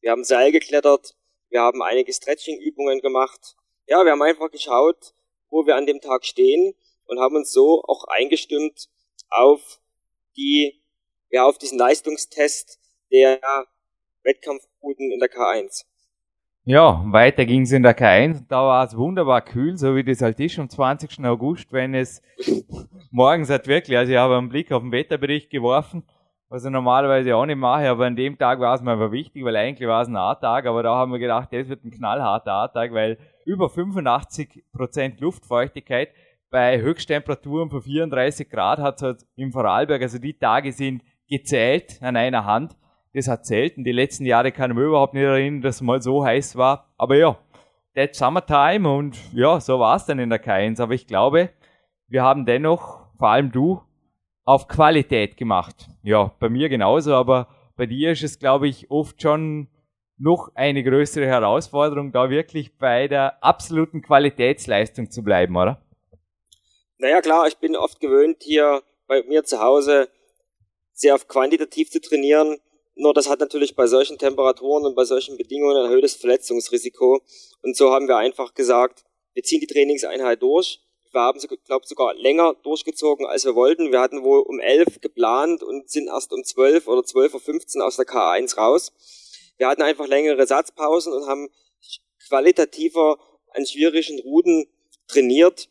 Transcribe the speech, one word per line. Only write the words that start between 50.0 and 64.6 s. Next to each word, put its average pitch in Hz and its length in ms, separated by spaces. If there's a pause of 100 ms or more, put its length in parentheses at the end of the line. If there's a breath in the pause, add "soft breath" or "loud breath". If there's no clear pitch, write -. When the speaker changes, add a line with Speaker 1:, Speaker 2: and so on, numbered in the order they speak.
Speaker 2:
dann 143 140
in 120 100
der 113 100
K - 140
eins. 107 280
Aber 117 120
ich 127 140
glaube, 139 420 (600)
wir 127 140
haben 135 220
dennoch, 147 600 (100)
vor 117 120
allem 127 220
du, 156 300 (640)
auf 135 240
Qualität 143 720
gemacht. 98 500 (140)
Ja, 104 380
bei 113 100
mir 135 180
genauso, 135 460
aber 127 340 (260 soft breath)
bei 123 120
dir 143 260
ist 143 100
es, 147 160
glaube 139 300
ich, - 220
oft 147 320
schon 151 460 (500)
noch 165 360
eine 139 300
größere 143 420
Herausforderung, 139 840
da 127 160
wirklich 147 480
bei 127 320
der 135 340
absoluten 160 600
Qualitätsleistung 127 1080